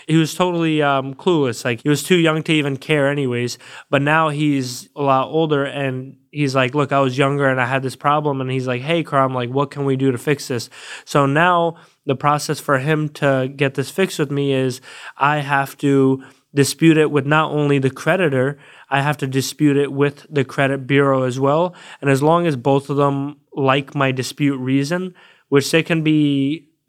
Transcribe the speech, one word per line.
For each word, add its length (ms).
he 80
was 180
totally, 480
um, 320
clueless. 520
Like, 180
he 60
was 120
too 160
young 260
to 100
even 240
care 320
anyways, 480
but 120
now 280
he's 640
a 80
lot 240
older 380
and 500
he's 220
like, 220
"Look, 160
I 80
was 180
younger 300
and 140
I 40
had 160
this 140
problem." 460
And 100
he's 160
like, 140
"Hey, 240
Karam, 280
like, 160
what 220
can 140
we 100
do 160
to 60
fix 320
this?" 200
So 200
now 520
the 100
process 440
for 200
him 280
to 340
get 200
this 140
fixed 300
with 120
me 200
is 300
I 200
have 400
to 440
dispute 440
it 120
with 160
not 280
only 260
the 100
creditor, 680
I 100
have 200
to 80
dispute 500
it 160
with 360
the 140
credit 420
bureau 380
as 160
well. 340
And 80
as 120
long 240
as 120
both 320
of 80
them 400
like 420
my 160
dispute 460
reason, 560
which 240
they 120
can 180
be 680